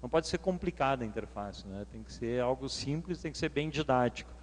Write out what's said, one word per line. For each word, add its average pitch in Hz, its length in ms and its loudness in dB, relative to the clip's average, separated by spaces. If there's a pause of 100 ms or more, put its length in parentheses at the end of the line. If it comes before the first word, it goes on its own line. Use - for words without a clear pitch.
não 123 60 -6
pode 160 200 4
ser 180 100 0
complicada 147 640 2
a 113 40 -2
interface, 104 600 -6
né? 98 240 -6
Tem 110 120 -12
que - 100 -14
ser 120 280 0
algo 131 280 2
simples, 165 520 -2
tem 160 100 -4
que - 60 -10
ser 160 120 0
bem 151 200 0
didático. 131 600 4 (140)